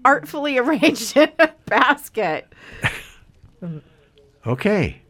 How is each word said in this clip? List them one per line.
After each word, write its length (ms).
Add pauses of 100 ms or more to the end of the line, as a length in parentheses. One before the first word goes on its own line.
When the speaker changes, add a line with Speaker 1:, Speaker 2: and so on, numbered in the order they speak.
Speaker 1:
artfully 560
<laughs> 0
arranged 560
in 240
a 120 (160)
basket. 840 (2000)
Speaker 2:
Okay. 640